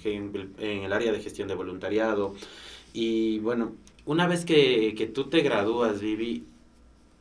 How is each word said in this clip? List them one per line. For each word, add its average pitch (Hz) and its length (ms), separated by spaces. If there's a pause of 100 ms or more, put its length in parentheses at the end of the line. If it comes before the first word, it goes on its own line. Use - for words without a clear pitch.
en 101 800
el 98 80
área 113 200
de 101 80
gestión 101 280
de 95 80
voluntariado. 98 800 (580)
Y 110 460
bueno, 117 340 (320)
una 170 220
vez 175 160
que, 123 540
que 113 80
tú 120 240
te 165 120
gradúas, 113 600
Vivi, 110 420 (760)